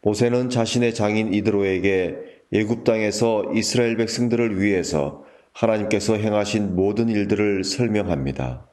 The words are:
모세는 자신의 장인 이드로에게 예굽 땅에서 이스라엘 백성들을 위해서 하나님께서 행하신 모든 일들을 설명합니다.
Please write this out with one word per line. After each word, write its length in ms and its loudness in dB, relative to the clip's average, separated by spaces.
모세는 480 2
자신의 440 0
장인 380 0
이드로에게 840 2
예굽 320 0
땅에서 720 0
이스라엘 420 0
백성들을 640 0
위해서 640 0
하나님께서 640 0
행하신 580 0
모든 340 0
일들을 540 0
설명합니다. 1120 -2